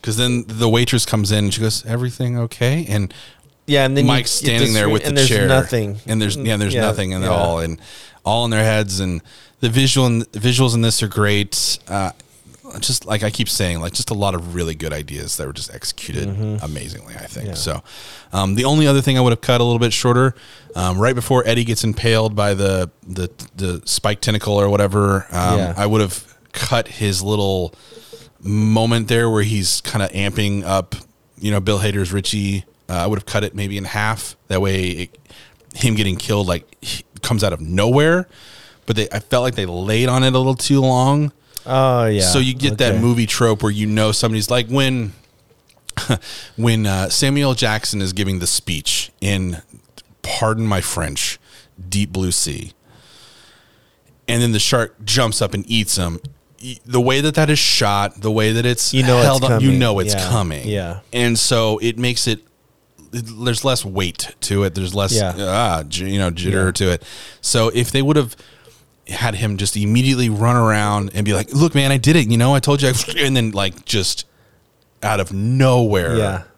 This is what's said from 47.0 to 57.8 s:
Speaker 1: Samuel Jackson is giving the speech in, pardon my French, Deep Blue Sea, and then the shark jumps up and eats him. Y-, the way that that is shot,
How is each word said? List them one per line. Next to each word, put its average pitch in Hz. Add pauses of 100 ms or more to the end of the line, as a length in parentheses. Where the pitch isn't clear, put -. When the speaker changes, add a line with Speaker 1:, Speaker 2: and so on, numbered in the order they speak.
Speaker 1:
Samuel 139
Jackson 107
is 92
giving 95
the 87
speech - (100)
in, 92 (640)
pardon 110
my 98
French, - (500)
Deep 101
Blue 92
Sea, - (1500)
and 120
then 120
the 107
shark 117
jumps 110
up 101
and 98
eats 110
him. 85 (440)
Y-, 123
the 123
way 131
that 147
that 156
is 151
shot, 101